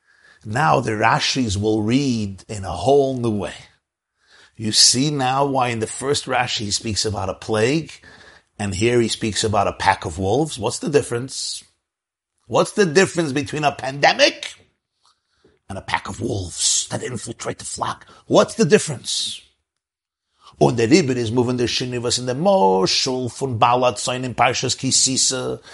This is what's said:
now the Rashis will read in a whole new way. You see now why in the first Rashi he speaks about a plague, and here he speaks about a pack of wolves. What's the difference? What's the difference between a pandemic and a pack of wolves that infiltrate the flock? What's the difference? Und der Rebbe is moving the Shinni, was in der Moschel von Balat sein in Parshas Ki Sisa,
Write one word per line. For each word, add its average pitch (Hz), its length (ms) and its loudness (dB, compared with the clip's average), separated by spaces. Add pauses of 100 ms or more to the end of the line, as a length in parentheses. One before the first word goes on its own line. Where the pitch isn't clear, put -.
(440)
now 135 340 2
the 117 140 -2
Rashis 113 640 2
will 107 260 2
read 113 640 0
in 104 180 -8
a 85 120 -6
whole 135 400 4
new 117 200 0
way. 92 180 -6 (1000)
You 110 160 -6
see 127 400 4
now 135 340 0
why 131 260 0
in 117 100 -4
the 110 80 -2
first 139 380 -4
Rashi 123 400 -2
he 101 40 -6
speaks 107 340 -2
about 101 260 -4
a 107 40 -4
plague, 127 560 -2 (680)
and 98 160 -4
here 120 240 2
he 113 80 2
speaks 107 340 -4
about 104 240 0
a 92 60 0
pack - 320 0
of 87 140 -6
wolves. 117 380 0
What's 113 220 -4
the 254 100 -8
difference? 131 760 -2 (840)
What's 160 240 2
the 208 160 2
difference 165 460 2
between 147 320 -4
a 143 80 2
pandemic 165 840 0 (1120)
and 98 80 -12
a 92 60 -10
pack - 260 -4
of 95 120 -10
wolves 101 680 -2
that 120 120 -6
infiltrate 120 560 -8
the - 60 -14
flock? - 420 -8 (200)
What's - 280 4
the 220 120 2
difference? - 720 0 (1200)
Und 143 160 4
der 113 140 2
Rebbe 143 220 6
is 120 180 -2
moving 123 260 2
the 120 120 0
Shinni, 123 340 -4
was 120 160 -2
in 123 80 -8
der 123 80 -2
Moschel 175 960 2
von 127 300 -4
Balat 123 400 4
sein 127 240 -4
in 123 100 -6
Parshas 123 420 2
Ki 131 140 -4
Sisa, 127 720 0 (140)